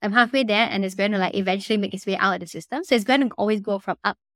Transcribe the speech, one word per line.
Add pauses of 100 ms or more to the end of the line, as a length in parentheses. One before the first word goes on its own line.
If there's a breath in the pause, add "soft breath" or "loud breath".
I'm
halfway
there
and
it's
going
to,
like,
eventually
make
its
way
out
of
the
system.
So
it's
going
to
always
go
from
up, (180)